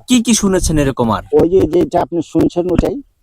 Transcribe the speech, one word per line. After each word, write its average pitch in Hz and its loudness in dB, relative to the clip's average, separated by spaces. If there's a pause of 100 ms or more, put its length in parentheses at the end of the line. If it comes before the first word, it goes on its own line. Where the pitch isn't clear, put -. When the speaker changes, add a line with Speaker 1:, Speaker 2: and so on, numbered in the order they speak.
Speaker 1:
কি 247 2
কি 233 0
শুনেছেন 185 0
এরকম 127 0
আর? 92 -4 (100)
Speaker 2:
ওই 156 4
যে, 185 2
যেটা 170 0
আপনি 170 -4
শুনছেন 160 -2
ওটাই। 185 -2 (220)